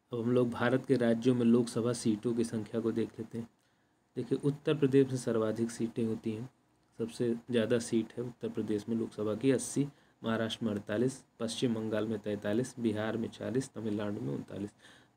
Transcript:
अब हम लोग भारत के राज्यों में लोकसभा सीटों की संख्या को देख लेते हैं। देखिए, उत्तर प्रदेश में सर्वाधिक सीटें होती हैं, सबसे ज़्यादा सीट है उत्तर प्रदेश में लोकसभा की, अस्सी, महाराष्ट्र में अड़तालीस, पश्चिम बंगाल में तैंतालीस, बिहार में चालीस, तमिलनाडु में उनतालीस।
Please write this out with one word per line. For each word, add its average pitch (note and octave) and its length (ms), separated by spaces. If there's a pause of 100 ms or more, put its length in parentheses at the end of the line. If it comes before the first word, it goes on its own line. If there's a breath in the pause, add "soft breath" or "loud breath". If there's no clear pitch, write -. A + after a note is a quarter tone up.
(140)
अब A#2 80
हम A#2+ 100
लोग B2 180
भारत B2 360
के C3 100
राज्यों A#2+ 400
में A#2+ 100
लोकसभा A#2+ 480
सीटों A#2 400
की A#2 100
संख्या A2+ 380
को A2+ 100
देख A2 280
लेते A2+ 180
हैं। A#2 120 (680)
देखिए, B2+ 280
उत्तर D3 340
प्रदेश C3+ 300
में C3 100
सर्वाधिक A2+ 540
सीटें A#2 340
होती A2 260
हैं, A2+ 180 (480)
सबसे A#2 380 (160)
ज़्यादा A#2 280
सीट A2+ 340
है A#2+ 100
उत्तर A#2+ 260
प्रदेश G#2+ 400
में A#2 60
लोकसभा G#2+ 400
की, C3+ 160
अस्सी, C3+ 360 (360 soft breath)
महाराष्ट्र A2+ 420
में G#2+ 60
अड़तालीस, G#2+ 520 (160)
पश्चिम A#2 360
बंगाल A2 320
में A2 120
तैंतालीस, G#2 600
बिहार A2 380
में A2 120
चालीस, B2+ 440
तमिलनाडु G#2+ 480
में C3+ 120
उनतालीस। G2+ 360 (480 soft breath)